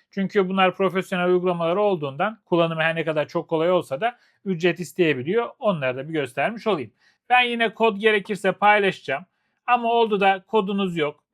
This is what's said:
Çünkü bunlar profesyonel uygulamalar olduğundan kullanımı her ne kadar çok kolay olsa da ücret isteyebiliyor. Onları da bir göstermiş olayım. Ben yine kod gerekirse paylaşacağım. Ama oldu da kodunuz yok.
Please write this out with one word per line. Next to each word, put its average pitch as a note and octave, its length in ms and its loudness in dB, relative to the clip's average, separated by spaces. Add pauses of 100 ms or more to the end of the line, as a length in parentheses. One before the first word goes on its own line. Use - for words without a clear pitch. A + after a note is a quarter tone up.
(100)
Çünkü G3 380 -2
bunlar F#3 260 2
profesyonel F3+ 540 -2
uygulamalar F3 480 0
olduğundan F#3+ 680 -2
kullanımı E3 380 0
her E3 120 0
ne E3 100 -4
kadar D3+ 240 -2
çok E3+ 200 -6
kolay E3 220 0
olsa D#3+ 300 0
da A#3 180 -4 (260)
ücret F3 360 0
isteyebiliyor. E3 680 0 (100)
Onları C#3+ 380 -2
da C#3 120 -10
bir D#3+ 40 -12
göstermiş D#3 540 -4
olayım. D#3+ 260 -2 (360)
Ben B3 140 4
yine A#3 320 -2
kod A3 220 0
gerekirse G3 560 0
paylaşacağım. F#3+ 720 0 (420)
Ama A#3+ 260 0
oldu A3 280 2
da F#3+ 260 2
kodunuz G3 500 -2
yok. D3 380 -4